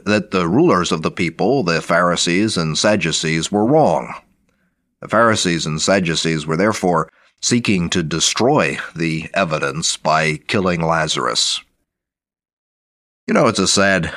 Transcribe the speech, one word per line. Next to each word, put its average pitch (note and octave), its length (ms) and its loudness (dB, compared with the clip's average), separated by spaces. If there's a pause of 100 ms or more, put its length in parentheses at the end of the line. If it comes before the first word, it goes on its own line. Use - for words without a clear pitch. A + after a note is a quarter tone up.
that G#2 280 0
the F2+ 180 0
rulers G#2 420 2
of E2+ 120 -2
the E2+ 80 -2
people, G2 520 -2
the E2 180 0
Pharisees F2 760 0
and D#2+ 200 -2
Sadducees, E2 720 0
were G#2 160 0
wrong. A2 480 2 (840)
The - 80 -12
Pharisees G#2 580 2
and D#2 160 -4
Sadducees E2 640 0
were D#2+ 120 -2
therefore F2+ 520 0 (320)
seeking G#2 480 0
to F2+ 140 0
destroy E2 760 0 (160)
the D#2+ 400 -4
evidence D#2 600 -2
by D#2 400 0 (140)
killing F#2 320 0
Lazarus. D#2 800 -2 (1700)
You - 60 -2
know, E3+ 140 4
it's A2+ 120 0
a F#2+ 60 0
sad F#2+ 520 2